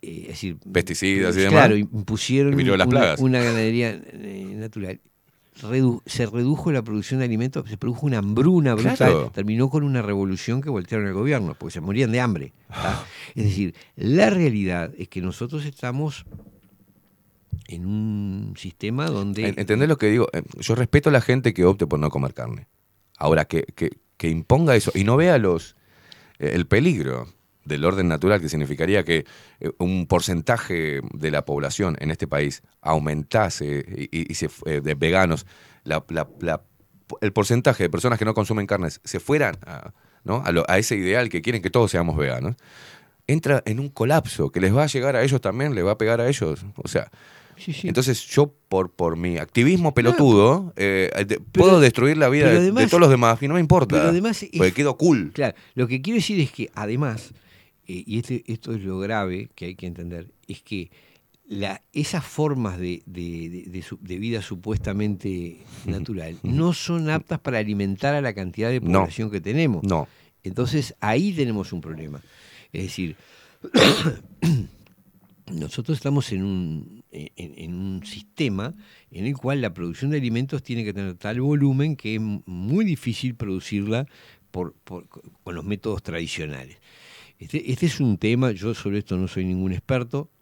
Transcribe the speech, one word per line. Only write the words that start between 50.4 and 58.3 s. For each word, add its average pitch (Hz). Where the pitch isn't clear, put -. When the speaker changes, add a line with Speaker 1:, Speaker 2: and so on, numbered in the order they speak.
Speaker 2:
eh, 95
de-, 104
Speaker 1:
pero, -
Speaker 2:
puedo 185
destruir 135
la 147
vida 143
Speaker 1:
pero 120
Speaker 2:
de, 175
de 180
Speaker 1:
además, 233
Speaker 2:
todos 170
los 147
demás 117
y 139
no 147
me 175
importa, 156
Speaker 1:
pero 156
además 196
es, 196
Speaker 2:
porque 180
quedo 139
cool. 131
Speaker 1:
claro, 131
lo 127
que 131
quiero 202
decir 196
es 139
que -
además, 110
eh, 90
y 104
este, 120